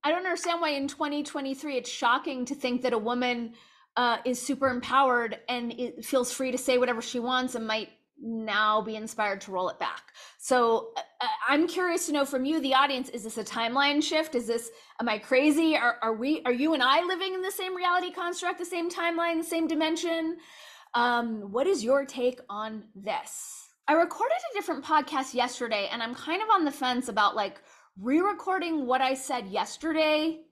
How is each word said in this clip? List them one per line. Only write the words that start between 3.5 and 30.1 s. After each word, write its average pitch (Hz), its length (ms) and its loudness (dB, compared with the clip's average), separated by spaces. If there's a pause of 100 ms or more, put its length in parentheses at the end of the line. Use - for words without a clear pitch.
uh, 240 280 2
is 254 160 0
super 269 280 0
empowered 247 720 2 (100)
and 240 300 -4
it 240 260 -6
feels 254 260 2
free 262 200 -2
to 247 80 -2
say 254 180 2
whatever 247 240 4
she 247 180 -4
wants 254 360 0
and 226 100 -4
might 220 240 -2 (320)
now 220 600 2
be 220 120 -6
inspired 214 460 -2
to 202 100 -12
roll 185 180 0
it - 100 -8
back. - 240 -4 (340)
So, 233 580 4
uh, - 60 -4 (200)
uh, 247 60 0 (200)
I'm 294 200 4
curious 349 380 0
to 302 80 -2
know 285 100 2
from 269 220 -2
you, 311 140 0
the 262 160 2
audience, 269 340 2
is 233 140 -10
this 220 160 -8
a 214 40 -6
timeline 277 600 2
shift? 311 320 0
Is 240 100 0
this, 233 240 -4 (320)
am 240 80 -2
I 214 80 0
crazy? 294 580 4
Are, 233 280 2
are 226 100 2
we, 269 320 -2
are 254 80 4
you 294 220 2
and 262 80 2
I 285 200 6
living 370 300 -2
in 370 80 -4
the 381 80 -2
same 370 260 -6
reality 359 360 0
construct, 359 480 -4
the 359 60 -6
same 349 260 -4
timeline, 339 460 0
the 330 60 -2
same 330 220 -2
dimension? 330 720 0 (560)
Um, 233 580 0
what 254 160 2
is 349 160 2
your 269 220 2
take 254 340 -2 (100)
on 214 360 -8 (100)
this? - 720 -8 (200)
I 285 60 4
recorded 349 440 2 (120)
a 480 60 -12
different 330 300 -4
podcast 294 480 0
yesterday, 240 580 -2
and 233 100 -6
I'm 233 140 -6
kind 349 260 -4
of 440 80 -2
on 392 140 6
the 294 80 2
fence 254 380 -2
about, 208 260 2
like, 196 260 -4 (380)
re-recording 339 880 0
what 254 140 2
I 262 120 2
said 254 340 -6
yesterday 311 920 0 (120)